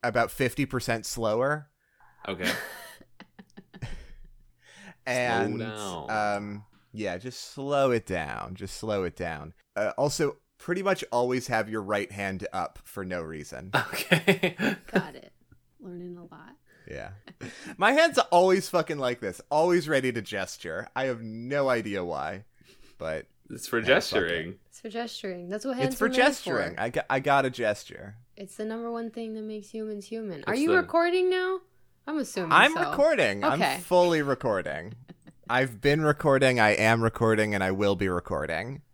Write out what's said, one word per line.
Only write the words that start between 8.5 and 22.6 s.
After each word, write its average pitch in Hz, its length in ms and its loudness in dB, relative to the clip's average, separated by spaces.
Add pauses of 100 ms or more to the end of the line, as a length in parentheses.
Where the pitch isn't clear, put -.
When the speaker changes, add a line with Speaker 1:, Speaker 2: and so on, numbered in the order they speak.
Speaker 1:
Just 92 220 -12
slow 104 280 -2
it 85 120 -6
down. 80 360 -8 (220)
Uh, 104 240 -2
also, 143 380 0 (220)
pretty 180 240 -4
much 190 280 0
always 123 380 0
have 110 200 0
your 107 140 -4
right 101 300 -2
hand 98 400 -6
up - 320 -6
for - 200 -10
no 90 160 -6
reason. 78 520 -12
Speaker 2:
<laughs> - 20 -14
Okay. - 800 0 (380)
Speaker 3:
Got 156 240 -2
it. - 160 -20 (480)
Learning 175 360 -12
a 175 60 -18 (100)
lot. 196 220 -20 (340)
Speaker 1:
Yeah. 60 220 -12 (640)
My 202 160 4
hand's 311 260 4
always 185 500 4
fucking 156 300 0
like 123 220 0
this. 98 200 -6 (100)
Always 160 380 4
ready 131 240 2
to 113 100 -4
gesture. 95 720 -6
I 131 120 -2
have 123 160 -4
no 120 460 -2
idea 101 360 0
why, 85 400 -6 (540)